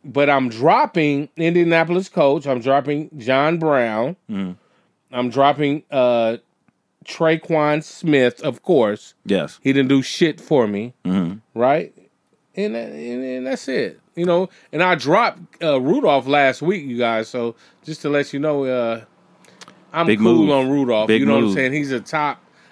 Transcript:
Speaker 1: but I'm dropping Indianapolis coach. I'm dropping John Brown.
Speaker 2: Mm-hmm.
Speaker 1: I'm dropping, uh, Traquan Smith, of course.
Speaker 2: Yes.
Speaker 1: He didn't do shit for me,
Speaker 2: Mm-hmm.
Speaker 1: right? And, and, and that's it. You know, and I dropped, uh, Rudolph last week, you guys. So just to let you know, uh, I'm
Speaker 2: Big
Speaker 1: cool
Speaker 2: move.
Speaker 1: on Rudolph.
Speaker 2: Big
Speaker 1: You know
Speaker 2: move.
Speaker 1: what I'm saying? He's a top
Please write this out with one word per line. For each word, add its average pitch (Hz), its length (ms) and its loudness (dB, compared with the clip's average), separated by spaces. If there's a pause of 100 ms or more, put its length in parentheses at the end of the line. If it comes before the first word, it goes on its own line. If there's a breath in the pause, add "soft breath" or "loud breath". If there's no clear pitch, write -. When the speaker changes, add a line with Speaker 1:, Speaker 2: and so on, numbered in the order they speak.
Speaker 1:
but 139 240 0
I'm 135 200 2
dropping 147 880 0
Indianapolis 170 720 0
coach. 147 380 0
I'm 127 140 -2
dropping 143 580 -2
John 135 400 0
Brown. 131 580 0 (140)
Speaker 2:
Mm-hmm. 98 220 -6 (600)
Speaker 1:
I'm 123 180 -4
dropping, 143 600 0
uh, 120 460 2 (680)
Traquan 160 800 0
Smith, 135 580 0
of 123 200 -6
course. 113 520 0 (120)
Speaker 2:
Yes. 90 360 -2
Speaker 1:
He 135 100 0
didn't 135 160 2
do 135 140 4
shit - 380 -2
for 131 260 2
me, 104 280 -6 (100)
Speaker 2:
Mm-hmm. 92 340 -2 (200)
Speaker 1:
right? 139 360 0 (640)
And, 208 200 -6
and, 233 480 -10
and 254 220 -8
that's 262 220 -8
it. 180 320 -6 (160)
You 170 80 -4
know, 180 240 0 (240 soft breath)
and 151 100 -2
I 185 120 2
dropped, 170 680 -2
uh, 147 180 0
Rudolph 147 460 2
last 139 360 2
week, 170 240 -2
you 123 100 -8
guys. 117 320 -2
So 117 280 -6 (280 soft breath)
just 156 180 -14
to 151 60 -6
let 143 240 -2
you 143 60 -8
know, 143 260 -2
uh, 117 400 -4 (880 loud breath)
I'm 165 140 0
Speaker 2:
Big 113 120 2
Speaker 1:
cool 170 280 6
Speaker 2:
move. 151 40 2
Speaker 1:
on 135 200 2
Rudolph. 120 380 0
Speaker 2:
Big 110 120 4
Speaker 1:
You 139 60 2
know 139 140 4
Speaker 2:
move. - 40 2
Speaker 1:
what 104 60 0
I'm 98 60 -2
saying? 131 160 0
He's 143 200 -4
a 123 80 -4
top 147 400 -6 (320 soft breath)